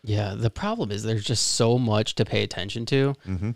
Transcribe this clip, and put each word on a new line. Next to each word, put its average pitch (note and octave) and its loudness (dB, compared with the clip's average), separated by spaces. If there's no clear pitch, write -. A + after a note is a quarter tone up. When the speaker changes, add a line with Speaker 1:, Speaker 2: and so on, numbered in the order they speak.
Speaker 1:
Yeah, G#2 -2
the A2+ 2
problem G3+ -4
is G#2 -6
there's A2 -2
just - 0
so A#2 4
much A2 2
to A2 2
pay G#2 0
attention G2+ -6
to. C#3 2
Speaker 2:
Mm-hmm. F#2+ -2